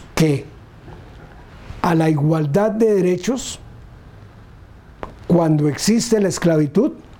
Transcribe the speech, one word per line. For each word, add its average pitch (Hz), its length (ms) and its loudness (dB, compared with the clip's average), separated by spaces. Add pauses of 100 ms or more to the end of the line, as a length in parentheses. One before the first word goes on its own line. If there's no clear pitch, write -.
(160)
que 147 300 0 (1400)
a 175 140 0
la 160 140 2
igualdad 156 600 0
de 220 240 2
derechos, 185 640 -2 (1700)
cuando 156 400 2
existe 214 540 0
la 190 80 2
esclavitud, 170 640 0 (260)